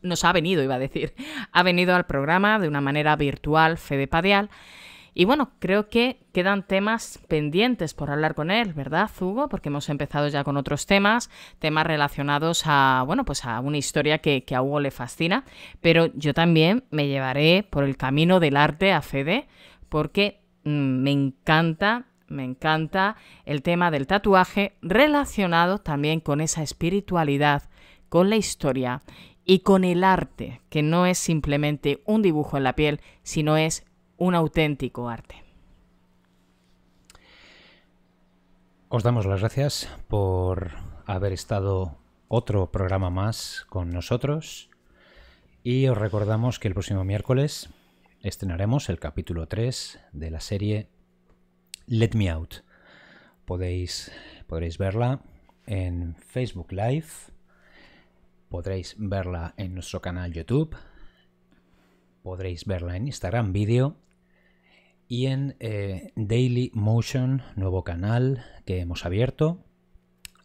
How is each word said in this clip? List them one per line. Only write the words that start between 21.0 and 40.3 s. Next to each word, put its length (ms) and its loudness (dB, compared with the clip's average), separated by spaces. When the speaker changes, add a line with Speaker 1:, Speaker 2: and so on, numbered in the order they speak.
Speaker 1:
encanta, 920 0
me 180 -8
encanta 720 -2
el 180 -4
tema 280 2
del 160 0
tatuaje 760 2
relacionado 960 2
también 420 -2
con 180 -2
esa 220 -2
espiritualidad, 1040 0
con 220 4
la 80 4
historia 640 -2
y 180 8
con 220 6
el 220 2
arte, 640 0
que 140 0
no 240 4
es 100 2
simplemente 880 0
un 160 2
dibujo 360 2
en 60 0
la 120 0
piel, 260 0
sino 340 2
es 260 0
un 140 2
auténtico 720 0
arte. 360 -12
Speaker 2:
Os 140 -2
damos 220 2
las 140 0
gracias 500 -4
por 640 -2